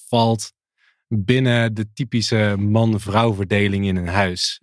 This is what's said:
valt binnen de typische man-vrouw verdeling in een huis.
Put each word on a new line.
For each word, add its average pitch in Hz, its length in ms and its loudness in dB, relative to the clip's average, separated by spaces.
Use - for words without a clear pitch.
valt 113 460 0
binnen 117 680 0
de 107 200 -6
typische 107 680 0
man-vrouw 107 760 2
verdeling 98 520 0
in 95 100 0
een 87 120 -4
huis. 90 560 -2